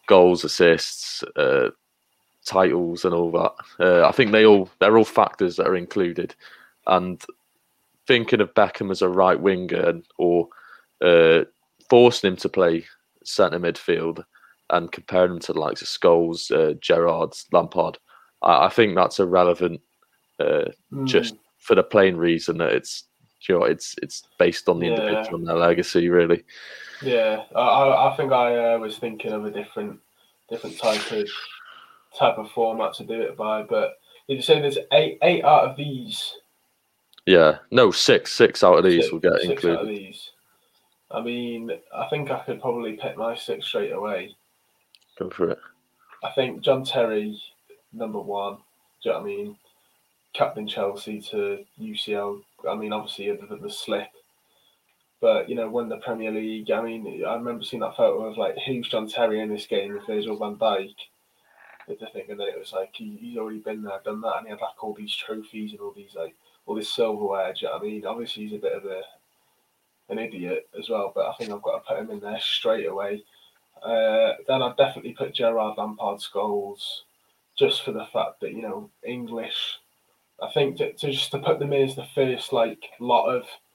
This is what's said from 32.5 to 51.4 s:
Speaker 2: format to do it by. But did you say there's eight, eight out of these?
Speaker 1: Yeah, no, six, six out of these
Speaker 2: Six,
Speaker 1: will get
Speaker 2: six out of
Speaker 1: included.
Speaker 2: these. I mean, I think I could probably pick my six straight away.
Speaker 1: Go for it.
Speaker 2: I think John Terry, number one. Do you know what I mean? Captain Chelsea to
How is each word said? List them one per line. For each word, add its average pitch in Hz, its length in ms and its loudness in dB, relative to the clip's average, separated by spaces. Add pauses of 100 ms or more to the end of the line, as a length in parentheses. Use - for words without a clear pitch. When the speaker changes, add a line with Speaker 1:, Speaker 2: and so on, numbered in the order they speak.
Speaker 2:
format 113 440 -2
to 107 80 -14
do 113 180 -8
it - 160 -6
by. 107 240 -4
But 104 380 -4 (280)
did 135 100 -4
you 131 40 -8
say 151 180 6
there's 143 200 -2 (120)
eight, 151 300 4
eight 175 220 4
out 143 260 6
of - 80 -12
these? 131 560 -8 (920)
Speaker 1:
Yeah, 80 340 2 (100)
no, 113 220 4
six, - 420 2
six - 300 2
out 90 160 8
of 87 40 4
these 85 200 6
Speaker 2:
Six, - 80 -2
Speaker 1:
will 85 80 -4
get 85 220 2
Speaker 2:
six 87 220 -2
out 85 80 2
of 82 100 0
Speaker 1:
included. 107 60 -6
Speaker 2:
these. 101 440 -14 (800)
I 113 100 -6
mean, 120 500 -8 (240)
I - 120 -6
think 143 240 -6
I 120 80 -6
could 117 200 -10
probably 120 340 -6
pick - 220 -10
my 113 200 -6
six - 320 -10
straight 104 240 -4
away. 98 440 -8 (840)
Speaker 1:
Go 92 100 -8
for 87 220 -2
it. - 80 -10 (640)
Speaker 2:
I 107 80 -8
think 120 300 -4
John 131 220 0
Terry, 107 560 -2 (540)
number 110 260 -8
one. 101 360 -8 (480)
Do - 60 -2
you - 20 2
know - 80 -4
what - 40 -12
I 104 40 -10
mean? 202 300 -10 (760)
Captain 110 340 -4
Chelsea 104 640 -6
to 101 340 -4 (140)